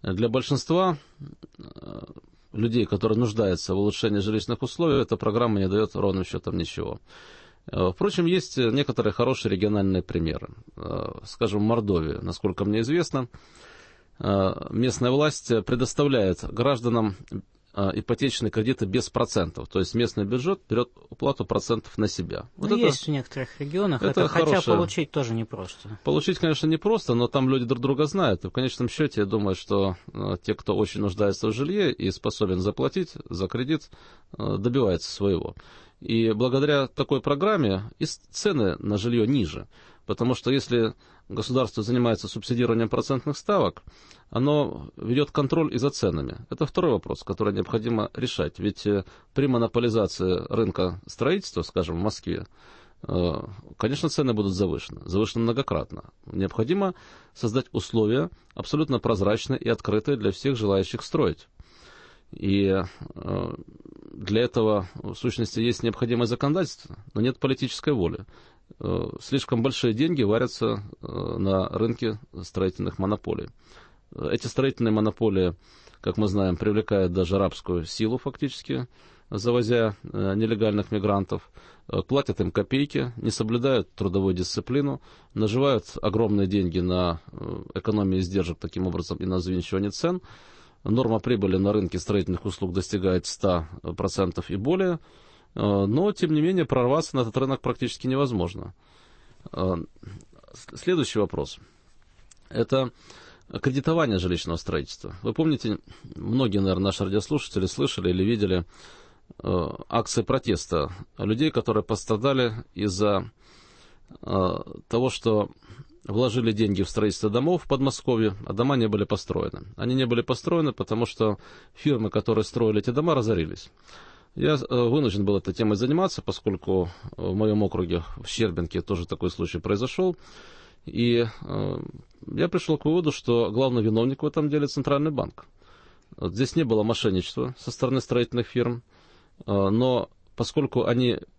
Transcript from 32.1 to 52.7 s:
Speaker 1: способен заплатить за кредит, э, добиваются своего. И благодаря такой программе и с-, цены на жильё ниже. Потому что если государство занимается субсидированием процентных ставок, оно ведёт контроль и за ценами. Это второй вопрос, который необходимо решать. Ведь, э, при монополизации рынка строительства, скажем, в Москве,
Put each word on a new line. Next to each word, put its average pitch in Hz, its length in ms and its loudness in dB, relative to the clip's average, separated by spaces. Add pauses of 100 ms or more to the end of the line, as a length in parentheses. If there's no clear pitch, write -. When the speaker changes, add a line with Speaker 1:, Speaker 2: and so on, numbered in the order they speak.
Speaker 1:
способен 92 480 -2
заплатить 131 540 -2 (160)
за 90 180 -4
кредит, 131 420 -4 (480)
э, 101 220 -2
добиваются 113 500 2
своего. - 460 -2 (460)
И 113 320 2
благодаря 135 540 2
такой 135 340 0
программе 143 600 2 (160)
и 160 60 0
с-, - 140 -10 (120)
цены 120 480 2
на 104 180 0
жильё 113 280 2
ниже. 117 420 0 (380)
Потому 120 280 0
что 127 180 -2
если 120 420 2 (360)
государство 113 540 -2
занимается 120 440 2
субсидированием 117 640 0
процентных 135 480 -2
ставок, - 460 0 (480)
оно 135 680 0
ведёт 131 340 0
контроль 151 420 2
и - 40 0
за 131 120 2
ценами. 78 480 -2 (120)
Это - 160 -2
второй 175 260 0
вопрос, - 320 -2
который 101 300 0
необходимо 110 600 0
решать. 117 460 -4
Ведь, 98 280 -2
э, 101 160 2 (300)
при 139 140 2
монополизации 113 1000 2
рынка 95 560 0
строительства, 156 560 -2
скажем, 82 360 -2
в 87 40 -2
Москве, 95 460 -4 (560)